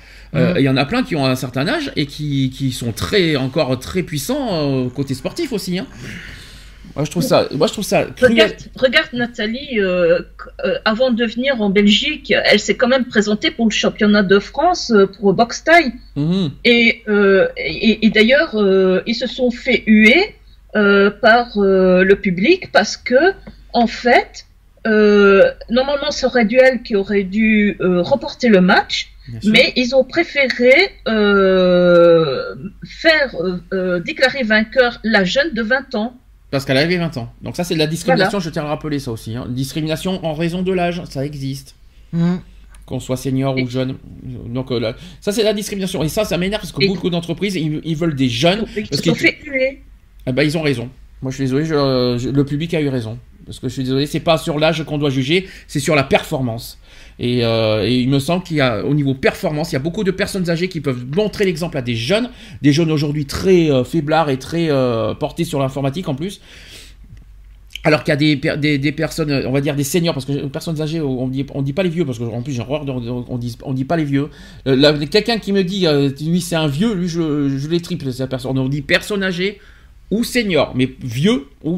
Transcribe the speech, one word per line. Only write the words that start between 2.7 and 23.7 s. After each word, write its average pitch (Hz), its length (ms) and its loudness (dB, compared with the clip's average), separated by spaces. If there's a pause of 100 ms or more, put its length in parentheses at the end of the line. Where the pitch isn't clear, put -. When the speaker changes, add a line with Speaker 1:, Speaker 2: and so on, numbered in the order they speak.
Speaker 1:
sont 117 200 -6
très, 165 440 0
encore 131 420 -2
très 180 240 -6
puissants, 240 500 -4
euh, 139 380 -2
côté 139 240 -4
sportif 254 380 -6
aussi, 180 260 -4
hein. 262 80 -8 (1120)
Moi, 156 80 -2
je 151 60 -6
trouve 180 120 -2
ça, 156 320 2
moi, - 140 0
je - 40 -4
trouve 202 120 -6
ça 165 200 0 (120)
cruel. 240 160 0
Speaker 3:
Regarde, 220 200 2 (240)
regarde 285 360 0
Nathalie, 240 680 -6
euh, 180 400 2 (200)
qu-, - 100 -16 (180)
euh, 180 80 0 (100)
avant 226 280 2
de 233 120 0
venir 240 380 -2
en 202 80 0
Belgique, 208 640 2 (120)
elle - 140 4
s'est 208 180 0
quand 240 120 2
même 262 160 2
présentée 214 460 0
pour 233 160 0
le 202 40 4
championnat 208 540 2
de 190 140 4
France, 339 520 -2
euh, 196 160 6
pour 196 260 0
boxe 226 300 0
thaï. 311 300 4 (240)
Speaker 1:
Mhm. 160 340 0 (140)
Speaker 3:
Et, 233 440 4
euh, 196 380 4 (100)
et, 208 500 0
et 202 40 6
d'ailleurs, 254 460 4
euh, 190 500 2
ils 233 80 -2
se 247 140 -6
sont 247 220 -2
fait 233 360 -2
huer, 220 480 6 (420)
euh, 202 340 4
par, 233 380 4 (100)
euh, 185 460 4
le 196 120 4
public 208 560 0
parce - 240 0
que, 302 360 2 (400)